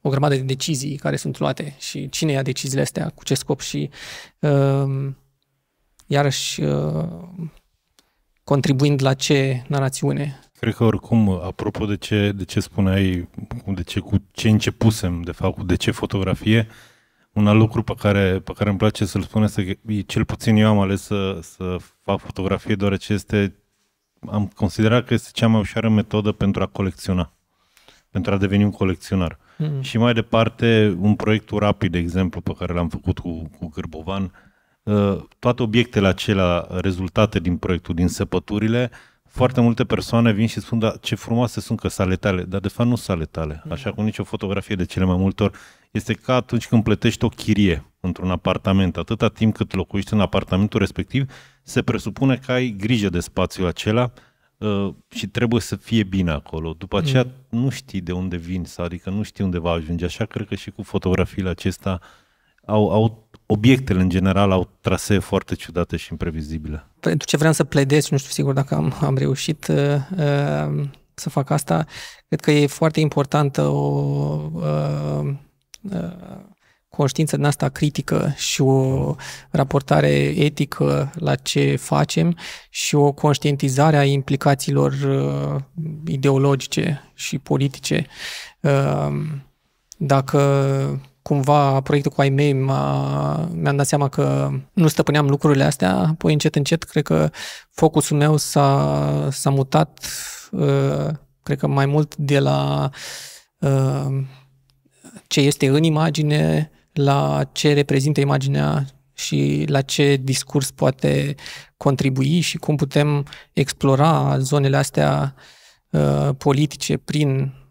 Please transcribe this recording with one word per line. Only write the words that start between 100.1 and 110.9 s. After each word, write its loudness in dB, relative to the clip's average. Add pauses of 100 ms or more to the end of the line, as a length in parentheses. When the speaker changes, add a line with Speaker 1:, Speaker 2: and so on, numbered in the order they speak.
Speaker 1:
uh, 0 (340)
cred -4
că -2
mai 2
mult 0
de 0
la, 0 (680)
uh, 0 (1080)
ce 0
este 2
în 4
imagine, 2 (220)
la 2
ce 2
reprezintă 2
imaginea 0 (280)
și -2
la 0
ce 2
discurs -2
poate 0 (420)